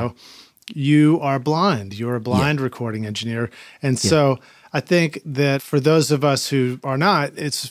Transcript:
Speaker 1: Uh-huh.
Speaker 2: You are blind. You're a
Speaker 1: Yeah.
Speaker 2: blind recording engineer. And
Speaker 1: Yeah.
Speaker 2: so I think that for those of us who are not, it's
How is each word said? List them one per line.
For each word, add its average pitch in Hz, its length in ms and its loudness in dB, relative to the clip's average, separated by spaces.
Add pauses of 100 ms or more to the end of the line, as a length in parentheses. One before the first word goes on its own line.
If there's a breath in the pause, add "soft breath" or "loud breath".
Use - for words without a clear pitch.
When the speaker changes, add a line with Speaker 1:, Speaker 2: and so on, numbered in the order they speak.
Speaker 1:
Uh-huh. 117 60 -8 (600 loud breath)
Speaker 2:
You 151 480 4
are 139 180 0
blind. 147 600 0
You're 120 160 -4
a 120 40 -4
Speaker 1:
Yeah. 110 120 -8
Speaker 2:
blind 139 300 2
recording 113 440 -6
engineer. 113 440 -6 (320 loud breath)
And 131 220 0
Speaker 1:
Yeah. 202 60 2
Speaker 2:
so 143 300 4 (340 soft breath)
I 151 80 -2
think 165 440 0
that 139 360 -2
for - 180 -2
those 151 320 2
of 139 140 0
us 135 240 0
who 127 340 -2
are 135 140 -4
not, 156 400 2
it's 143 340 -6